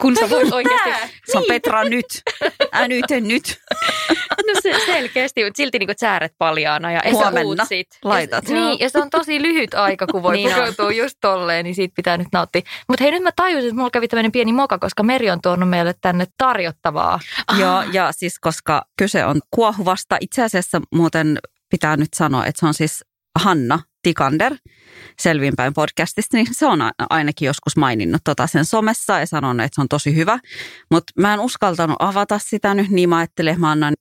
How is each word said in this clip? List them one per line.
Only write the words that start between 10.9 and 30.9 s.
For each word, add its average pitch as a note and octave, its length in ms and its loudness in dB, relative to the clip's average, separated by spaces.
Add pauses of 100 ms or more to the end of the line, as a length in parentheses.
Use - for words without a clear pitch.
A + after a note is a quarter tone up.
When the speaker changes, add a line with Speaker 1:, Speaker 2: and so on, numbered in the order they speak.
Speaker 2:
just A3+ 300 -2
tolleen, F3 420 0
niin F3 120 -6
siitä F#3 200 -4
pitää F3 220 0
nyt F3 160 -4
nauttia. F3 280 0 (260)
Mut B3+ 120 0
hei, C#4+ 120 4
nyt F4+ 120 -2
mä E4+ 120 2
tajusin, E4+ 340 2
että A3 60 -4
mulla B3 140 -2
kävi A#3 180 -2
tämmönen A3+ 240 0
pieni A3+ 220 2
moka, C4 260 2
koska G3 240 -2
Meri A#3+ 280 2
on E3+ 100 -2
tuonut F3+ 280 2
meille F3 320 0
tänne F3+ 260 0 (100)
tarjottavaa. E3+ 840 -2 (380)
Speaker 3:
Joo, F#3 180 4
Speaker 1:
Ah. F#3 180 -2
Speaker 3:
ja F3 180 2
siis - 280 -6
koska D#3+ 460 -2 (120)
kyse G3 280 0
on D3 140 0 (120)
kuohuvasta, G3 720 0
itse A#3+ 220 -2
asiassa F3+ 380 -2 (140)
muuten D#3+ 420 2 (320)
pitää D#3 280 0
nyt D3+ 180 0
sanoa, D3 300 0
että - 140 -4
se E3+ 60 0
on D3+ 80 4
siis - 300 -2 (360)
Hanna D#3+ 400 2 (240)
Tikander D#3+ 520 0 (640)
Selvinpäin C#3 540 2
podcastista, D#3+ 640 -2
niin A3+ 140 4
se D4+ 140 0
on F3+ 160 4
a-, A2+ 100 0 (180)
ainakin D3+ 360 0
joskus C#3+ 320 -2
maininnut A#2 460 2
tota D3 240 0
sen D3+ 180 2
somessa G#3+ 540 0
ja D3 80 -2
sanonut, B2+ 380 -2
että C3 100 -6
se C#3+ 60 -2
on C3+ 80 0
tosi D3 260 0
hyvä. G3+ 240 2 (520)